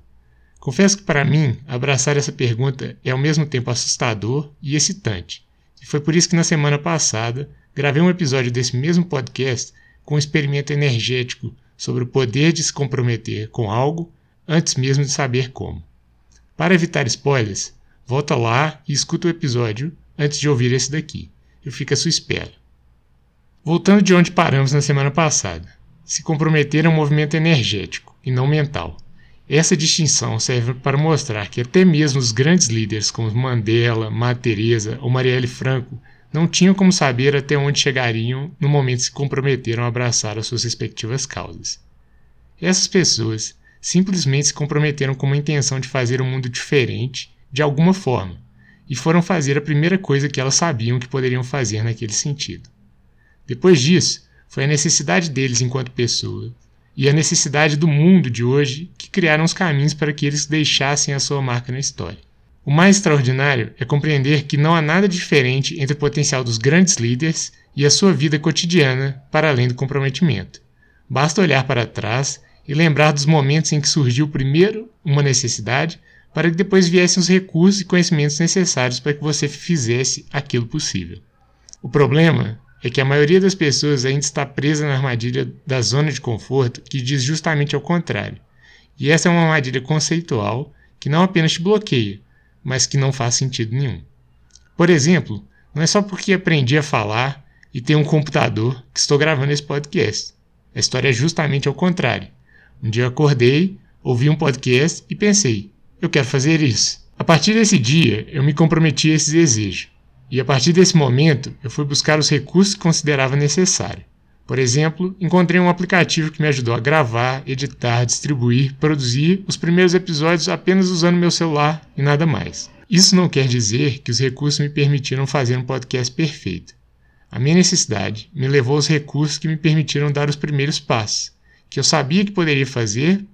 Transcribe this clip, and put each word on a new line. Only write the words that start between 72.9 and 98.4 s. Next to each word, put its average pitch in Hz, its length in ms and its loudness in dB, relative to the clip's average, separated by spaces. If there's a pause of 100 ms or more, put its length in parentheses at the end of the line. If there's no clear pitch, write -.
dos 143 120 -4
momentos 151 480 2
em 151 80 0
que 147 80 -4
surgiu 139 400 0
primeiro 160 600 0 (120)
uma 143 200 2
necessidade, 131 760 -2 (360)
para 156 160 2
que 165 60 -2
depois 190 300 4
viessem 175 340 4
os 165 80 0
recursos 190 520 2
e 180 40 -6
conhecimentos 156 540 0
necessários 160 640 0
para 147 140 -2
que 143 80 -8
você 147 260 -2
fizesse 131 840 -2
aquilo 127 360 -4
possível. 92 520 -8 (640)
O - 80 -12
problema 123 720 2 (220)
é 131 60 -6
que 123 120 -2
a 135 40 0
maioria 147 340 4
das 190 160 4
pessoas 147 520 0
ainda 139 140 0
está 143 260 -6
presa 151 400 -2
na 139 80 -2
armadilha 127 580 -2 (140)
da 127 160 -2
zona 143 280 0
de 123 80 -6
conforto, 123 640 -2
que 135 220 -8
diz 131 200 -2
justamente 147 520 -2
ao 139 80 -4
contrário. 107 560 -4 (600)
E 135 120 0
essa 165 180 4
é - 20 6
uma 170 120 4
armadilha 135 400 0
conceitual 143 920 -2 (260)
que 143 120 -6
não 160 120 4
apenas 185 300 2
te - 80 -6
bloqueia, 151 600 0 (440)
mas 131 220 -2
que - 100 -6
não 135 160 2
faz 120 220 -2
sentido 123 420 -4
nenhum. 120 240 -4 (800)
Por 175 100 6
exemplo, 147 560 2 (300)
não 147 80 -2
é 165 40 2
só 208 140 2
porque 196 320 -4
aprendi 156 460 2
a 147 40 2
falar 120 640 -2 (300)
e 123 80 -8
tenho 151 160 2
um 151 60 2
computador 127 800 0 (120)